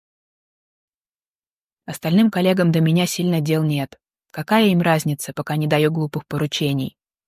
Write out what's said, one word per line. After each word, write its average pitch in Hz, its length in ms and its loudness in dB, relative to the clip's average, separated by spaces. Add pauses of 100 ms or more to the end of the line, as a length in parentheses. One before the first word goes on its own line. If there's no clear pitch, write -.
(1800)
Остальным 196 460 0
коллегам 185 400 2
до 160 100 2
меня 165 260 2
сильно 175 340 -2
дел 156 240 0
нет. 143 360 -4 (300)
Какая 214 360 0
им 180 140 4
разница, 160 520 0
пока 151 240 -6
не 151 100 -2
даю 151 240 2
глупых 156 360 -6
поручений? 143 720 -4 (320)